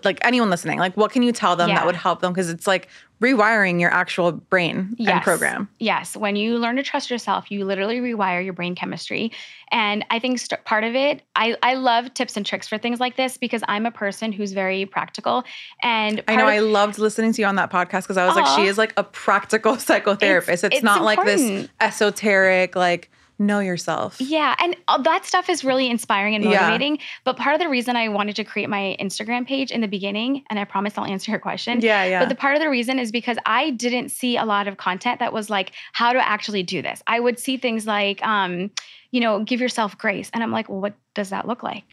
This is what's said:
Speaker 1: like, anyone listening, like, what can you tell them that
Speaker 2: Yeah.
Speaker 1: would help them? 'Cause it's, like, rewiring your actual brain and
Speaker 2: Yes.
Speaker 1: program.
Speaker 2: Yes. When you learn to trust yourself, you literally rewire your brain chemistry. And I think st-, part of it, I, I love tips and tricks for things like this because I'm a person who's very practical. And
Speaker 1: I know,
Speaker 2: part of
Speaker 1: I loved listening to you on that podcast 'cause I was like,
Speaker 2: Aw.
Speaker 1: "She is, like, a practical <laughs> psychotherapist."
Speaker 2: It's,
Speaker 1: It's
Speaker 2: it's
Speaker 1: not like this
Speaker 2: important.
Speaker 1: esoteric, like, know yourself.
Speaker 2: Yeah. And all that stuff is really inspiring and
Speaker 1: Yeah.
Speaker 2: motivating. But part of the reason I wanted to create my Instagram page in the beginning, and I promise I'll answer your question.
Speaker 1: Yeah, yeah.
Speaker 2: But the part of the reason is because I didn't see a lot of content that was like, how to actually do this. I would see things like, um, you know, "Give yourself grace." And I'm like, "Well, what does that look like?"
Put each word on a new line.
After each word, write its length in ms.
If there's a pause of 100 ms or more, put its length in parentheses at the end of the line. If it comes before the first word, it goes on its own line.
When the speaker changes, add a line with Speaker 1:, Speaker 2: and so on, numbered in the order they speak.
Speaker 1:
like, 200
anyone 280
listening, 260
like, 180
what 160
can 120
you 80
tell 240
them 140
that 120
Speaker 2:
Yeah. 40
Speaker 1:
would 100
help 260
them? 140
'Cause 140
it's, 180
like, 200 (320)
rewiring 640
your 100
actual 400
brain 680
and 0
Speaker 2:
Yes. 240
Speaker 1:
program. 440 (120)
Speaker 2:
Yes. 360
When 200
you 240
learn 160
to 80
trust 260
yourself, 400
you 160
literally 340
rewire 440
your 100
brain 220
chemistry. 560 (400)
And 400
I 80
think 180
st-, 280
part 180
of 120
it, 260 (140)
I, 280
I 120
love 380
tips 240
and 80
tricks 220
for 100
things 220
like 160
this 220
because 300
I'm 200
a 40
person 420
who's 180
very 340
practical. 600 (360)
And 460
Speaker 1:
I 80
know, 80
Speaker 2:
part 140
of 60
Speaker 1:
I 40
loved 320
listening 340
to 80
you 60
on 80
that 160
podcast 360
'cause 100
I 100
was 80
like, 100
Speaker 2:
Aw. 120
Speaker 1:
"She 100
is, 100
like, 200
a 60
practical 720
<laughs> 20
psychotherapist." 720
Speaker 2:
It's, 160
Speaker 1:
It's 100
Speaker 2:
it's 80
Speaker 1:
not 180
like 220
this 180
Speaker 2:
important. 300 (100)
Speaker 1:
esoteric, 920
like, 340 (280)
know 220
yourself. 600
Speaker 2:
Yeah. 400
And 180 (100)
all 160
that 220
stuff 240
is 160
really 240
inspiring 460
and 100
Speaker 1:
Yeah. 60 (100)
Speaker 2:
motivating. 380 (260)
But 100
part 180
of 60
the 80
reason 300
I 100
wanted 300
to 80
create 240
my 280
Instagram 480
page 260
in 100
the 80
beginning, 600
and 80
I 60
promise 340
I'll 80
answer 260
your 100
question. 400
Speaker 1:
Yeah, 240
yeah. 140
Speaker 2:
But 100
the 60
part 200
of 60
the 80
reason 280
is 140
because 340
I 260
didn't 380
see 280
a 80
lot 240
of 80
content 420
that 140
was 160
like, 240 (180)
how 220
to 120
actually 380
do 180
this. 260
I 120
would 180
see 200
things 280
like, 400
um, 460 (400)
you 100
know, 180
"Give 220
yourself 360
grace." 360
And 100
I'm 80
like, 160
"Well, 140
what 120 (200)
does 160
that 180
look 160
like?" 300